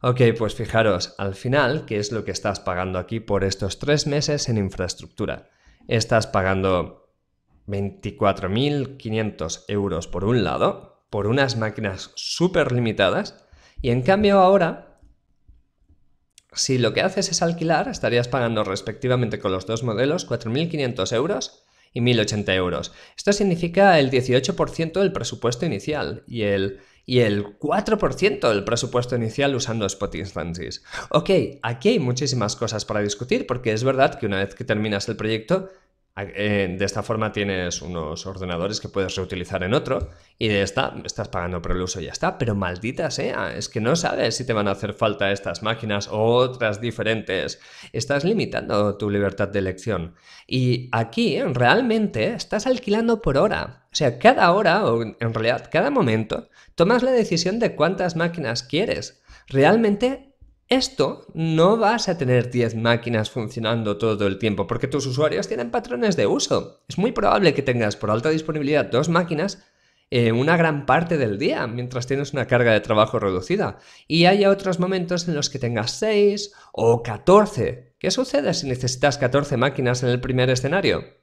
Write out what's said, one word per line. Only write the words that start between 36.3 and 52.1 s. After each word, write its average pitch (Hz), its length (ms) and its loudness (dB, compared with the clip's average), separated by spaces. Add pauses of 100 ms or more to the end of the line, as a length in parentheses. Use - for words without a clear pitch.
de 98 80 0
esta 101 160 -4
forma 110 280 -2
tienes 95 520 -4
unos 82 420 -8
ordenadores 92 560 -6
que 101 80 -12
puedes 95 280 -4
reutilizar 90 480 -6
en 98 100 0
otro 131 380 -2 (260)
y 113 100 0
de 101 140 2
esta 98 320 -2 (100)
estás - 240 -8
pagando 90 320 -6
por 87 120 -2
el 90 100 0
uso 90 180 -6
y 76 60 -10
ya 62 60 -12
está, 180 260 -4
pero 110 160 0
maldita 101 560 -4
sea, 117 440 -4
es 95 140 -8
que 110 140 -4
no 127 140 2
sabes 151 380 -2
si - 120 -6
te 120 80 -2
van 104 120 0
a 101 40 0
hacer 101 240 -4
falta 101 360 0
estas 98 320 -4
máquinas 110 460 -4
o 110 160 0
otras 120 560 2
diferentes. 107 800 -2 (320)
Estás 135 320 -2
limitando 110 720 0
tu 104 140 -2
libertad 101 380 0
de 101 100 -2
elección. 92 560 -4 (320)
Y 123 460 0
aquí, 151 500 0
realmente, 214 880 2